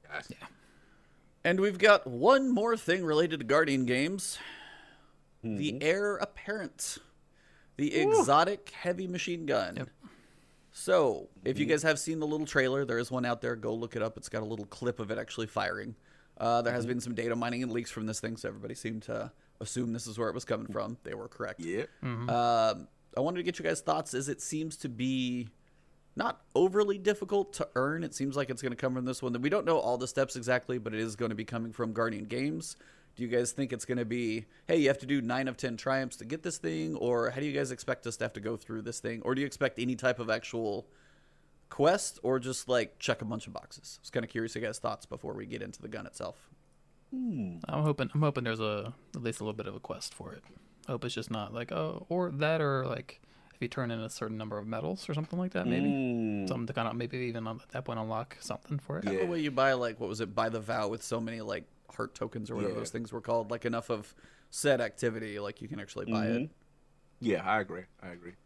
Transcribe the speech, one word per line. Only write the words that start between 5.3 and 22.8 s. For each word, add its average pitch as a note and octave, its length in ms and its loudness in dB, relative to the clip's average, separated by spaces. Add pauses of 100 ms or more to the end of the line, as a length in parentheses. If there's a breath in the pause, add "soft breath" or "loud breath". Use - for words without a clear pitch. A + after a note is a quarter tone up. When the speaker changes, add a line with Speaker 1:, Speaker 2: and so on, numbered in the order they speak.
Speaker 3:
The A2+ 300 -2
Speaker 1:
Mm-hmm. B2+ 80 -6
Speaker 3:
heir F#3+ 360 2
apparent. - 840 -6 (760 soft breath)
The D3 280 2
Speaker 1:
Ooh. G#4+ 160 8
Speaker 3:
exotic E3+ 500 4
heavy F3+ 360 -2
machine F3 400 -4
gun. G#2+ 300 2
Speaker 2:
Yep. B2+ 140 -6 (840 loud breath)
Speaker 3:
So, D#3 560 4 (160)
if C3+ 140 0
you D3 60 4
Speaker 1:
Mm-hmm. C#3+ 80 0
Speaker 3:
guys D3+ 120 4
have D#3 140 4
seen D#3+ 220 -2
the D3+ 60 0
little D3+ 200 0
trailer, C#3 380 4
there A#2 140 0
is A#2+ 120 -2
one B2+ 140 0
out A#2+ 160 0
there. A#2+ 160 -2
Go A2+ 180 -2
look A2+ 220 -6
it A2 60 0
up. A2 140 -2
It's - 120 -14
got A2 140 -2
a G#2+ 40 -4
little G#2+ 200 -4
clip A#2+ 340 -4
of G#2 100 -6
it G#2+ 80 -2
actually A2 280 -4
firing. G2+ 480 -2 (420 soft breath)
Uh, A#2 260 4
there A#2 100 2
has B2 120 0
Speaker 1:
Mm-hmm. A#2 60 -2
Speaker 3:
been B2 100 0
some A#2 140 -4
data A2+ 220 0
mining A#2+ 260 -2
and B2 100 -2
leaks A#2 180 -2
from A2 160 -4
this G#2+ 140 -2
thing, A2+ 160 -4
so - 120 -6
everybody G#2+ 260 -8
seemed A2 300 -6
to A#2 280 -6 (280 soft breath)
assume A#2 320 -2
this A2+ 140 -4
is A2 120 -8
where A#2 100 0
it E2 60 -2
was B2 100 -4
coming A2 240 -2
from. G#2+ 340 -4
They - 120 -8
were G#2+ 140 -8
correct. G2 320 -8
Speaker 1:
Yep. F#2 280 -2 (140)
Speaker 2:
Mm-hmm. A#2+ 280 -2
Speaker 3:
Um, A#2+ 580 4 (280)